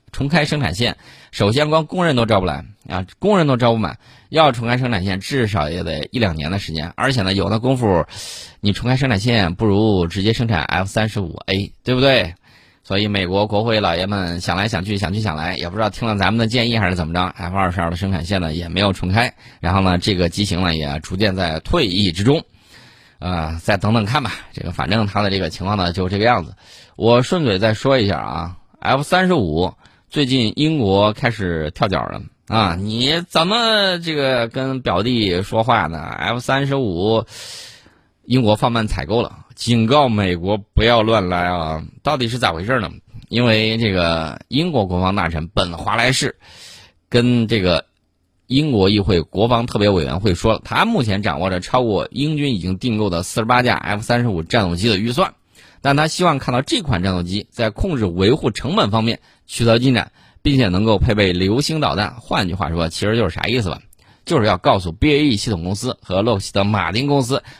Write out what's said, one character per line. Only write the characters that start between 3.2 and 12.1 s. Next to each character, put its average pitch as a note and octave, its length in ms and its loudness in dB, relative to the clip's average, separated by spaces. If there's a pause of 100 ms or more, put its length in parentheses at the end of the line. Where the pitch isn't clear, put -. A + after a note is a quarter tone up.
人 E3 80 4
都 C3+ 100 2
招 A#2 160 4
不 A2+ 60 0
满， F#2 200 -4 (300)
要 D3+ 240 4
重 A#2 160 -4
开 B2 100 0
生 B2+ 140 -2
产 F#2 120 -2
线， F#2+ 140 -2
至 A#2+ 300 -2
少 D#2+ 200 0
也 F2 140 -4
得 D2+ 300 -6
一 B2 80 -4
两 F#2 160 0
年 D2+ 140 -4
的 G2 100 -2
时 E2 120 -8
间。 D#2 220 -6
而 C3 160 0
且 B2+ 120 0
呢， F#2+ 120 0
有 F#2+ 140 0
那 G#2+ 100 0
功 B2+ 180 2
夫， G2+ 300 2 (540)
你 G2+ 120 2
重 A2 160 -4
开 C3 80 4
生 C3+ 140 0
产 G#2+ 80 2
线， G2+ 380 2
不 A2+ 100 0
如 G2+ 400 4
直 E2+ 160 -4
接 G#2+ 100 2
生 A#2+ 140 -2
产 F#2+ 160 0
F F#2 240 -2
三 G#2+ 220 -2
十 G#2 100 -6
五 F2+ 180 -6 (100)
A， G2 260 -2 (100)
对 B2+ 140 0
不 B2+ 40 0
对？ B2+ 340 4 (500)